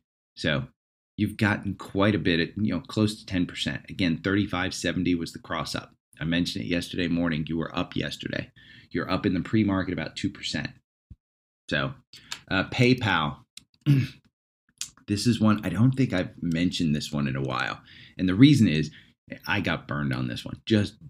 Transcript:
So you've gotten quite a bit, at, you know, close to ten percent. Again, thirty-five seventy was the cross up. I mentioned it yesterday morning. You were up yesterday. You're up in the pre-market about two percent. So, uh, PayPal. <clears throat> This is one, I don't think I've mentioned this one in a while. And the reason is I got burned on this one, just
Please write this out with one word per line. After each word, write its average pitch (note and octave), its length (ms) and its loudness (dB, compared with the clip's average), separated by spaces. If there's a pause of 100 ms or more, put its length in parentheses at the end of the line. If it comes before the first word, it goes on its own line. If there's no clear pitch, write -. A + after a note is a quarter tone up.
(360)
So C#2+ 300 -2 (520)
you've G#2 200 -2
gotten G2+ 380 0
quite G2+ 400 0
a E2+ 40 -2
bit, E2 200 2
at, E2 180 -4
you G#2 160 -2
know, E2 80 -4
close - 380 0
to - 60 -20
ten F2+ 200 -2
percent. - 440 -6
Again, E2 340 -2
thirty-five F#2+ 500 0
seventy F2+ 400 0
was E2 200 -4
the - 60 -14
cross D#2 360 -6
up. - 160 -10 (280)
I - 40 -6
mentioned E2 420 -2
it - 20 -8
yesterday F2 400 -2
morning. E2 400 -2
You D#2+ 100 -4
were D#2+ 200 -4
up F2+ 180 -4
yesterday. - 560 -6 (380)
You're F2 200 -4
up F#2 180 0
in F#2 80 2
the F2 60 0
pre-market F#2+ 520 0
about D#2+ 220 -6
two - 160 -4
percent. - 400 -8 (960)
So, C#2 240 -2 (580)
uh, F#2+ 140 2
PayPal. G2+ 720 2 (500)
<clears throat> C#3+ 80 6 (1120)
This G2+ 180 -2
is A#2 160 4
one, G#2+ 240 4
I F#2+ 40 -4
don't A2+ 240 4
think C3 200 0
I've F2+ 260 -2
mentioned E2+ 560 0
this D2 160 -4
one C#2+ 160 -2
in C2 80 -4
a C2+ 60 -4
while. B1+ 400 -4 (380)
And F#2 100 2
the F#2 60 0
reason A#2+ 320 10
is D#2 240 0 (560)
I G2 120 0
got E2+ 280 -2
burned C#2 260 -2
on B1+ 140 -4
this A#1 180 -8
one, - 220 -12
just G#2 320 2 (100)